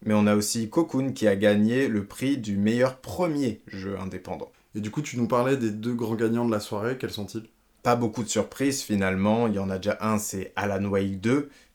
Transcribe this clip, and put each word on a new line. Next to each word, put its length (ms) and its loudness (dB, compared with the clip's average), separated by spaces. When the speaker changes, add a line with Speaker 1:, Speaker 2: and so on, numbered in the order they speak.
Speaker 1:
mais 80 0
on 140 6
a 80 6
aussi 340 0
Cocoon 440 0
qui 160 0
a 80 4
gagné 500 4
le 180 0
prix 320 -2
du 200 -4
meilleur 400 2
premier 720 -2
jeu 280 -6
indépendant. 540 -8
Speaker 2:
Et 60 -6
du 100 -4
coup, 120 -4
tu 160 -8
nous 100 2
parlais 280 2
des 140 0
deux 240 -4
grands 220 -2
gagnants 300 0
de 40 2
la 80 2
soirée, 400 -4
quels 140 -8
sont-ils ? 320 -10
Speaker 1:
Pas 120 4
beaucoup 280 -2
de 40 -8
surprises 540 -2
finalement, 640 2
il 80 0
y 40 -2
en 120 -2
a 80 -2
déjà 240 -2
un, 160 0
c'est 360 -6
Alan 300 0
Wake 340 0
deux, 300 2